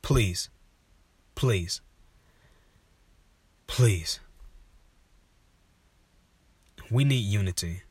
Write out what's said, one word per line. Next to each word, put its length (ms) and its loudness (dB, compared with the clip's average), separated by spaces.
Please, 480 0
please, 460 0
please. 540 0
We 140 2
need 220 2
unity. 640 -2